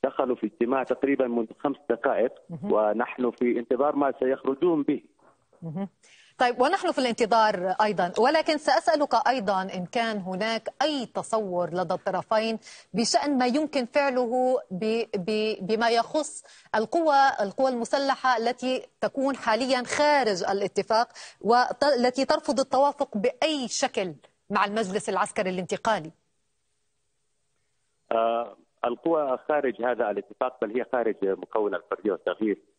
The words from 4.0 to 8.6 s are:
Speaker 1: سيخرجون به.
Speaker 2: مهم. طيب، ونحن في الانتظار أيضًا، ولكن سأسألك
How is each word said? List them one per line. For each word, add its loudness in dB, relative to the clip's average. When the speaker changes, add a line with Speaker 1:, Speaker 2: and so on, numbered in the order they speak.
Speaker 1:
سيخرجون 0
به. -2
Speaker 2:
مهم. -8
طيب، 2
ونحن 2
في -2
الانتظار 2
أيضًا، 2
ولكن 4
سأسألك 2